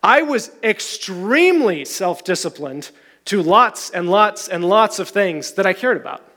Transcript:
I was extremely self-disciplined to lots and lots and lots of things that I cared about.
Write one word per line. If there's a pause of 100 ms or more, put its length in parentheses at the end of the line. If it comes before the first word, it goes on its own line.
I
was (120)
extremely
self-disciplined (340)
to
lots
and
lots
and
lots
of
things
that
I
cared
about. (140)